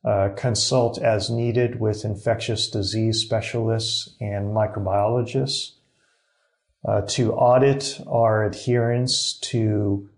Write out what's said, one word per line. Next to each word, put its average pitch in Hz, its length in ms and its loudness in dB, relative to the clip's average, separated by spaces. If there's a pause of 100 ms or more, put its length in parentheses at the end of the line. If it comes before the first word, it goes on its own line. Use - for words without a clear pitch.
uh, 101 320 2
consult 120 640 0
as 107 280 0
needed 117 500 0
with 107 240 -2
infectious 110 680 -2
disease 110 520 -2
specialists 113 960 -2
and 101 340 -4
microbiologists, 110 1200 0 (1120)
uh, 104 220 0
to 117 260 0
audit 135 720 4
our 110 380 2
adherence 120 960 0
to 104 800 0